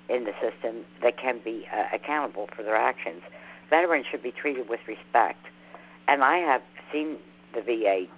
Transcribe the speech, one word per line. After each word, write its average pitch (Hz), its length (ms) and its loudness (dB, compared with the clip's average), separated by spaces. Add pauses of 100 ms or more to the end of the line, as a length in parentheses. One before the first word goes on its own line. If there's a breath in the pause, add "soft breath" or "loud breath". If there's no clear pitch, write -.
(100)
in 123 140 0
the 104 80 -4
system, 113 520 -6 (180)
that 120 140 4
can 127 260 -2
be, 113 300 -6
uh, 104 120 0 (100)
accountable 143 600 -4
for - 80 -12
their 107 140 0
actions. 110 460 -2 (480 loud breath)
Veterans 165 400 4
should 123 120 -6
be 123 100 -8
treated 131 360 -4
with 120 180 -4
respect. - 600 0 (640 loud breath)
And 139 140 6
I 143 160 6
have 147 220 2 (320)
seen 151 240 -4 (380)
the 117 80 -4
V 113 240 0
A 92 200 4 (120)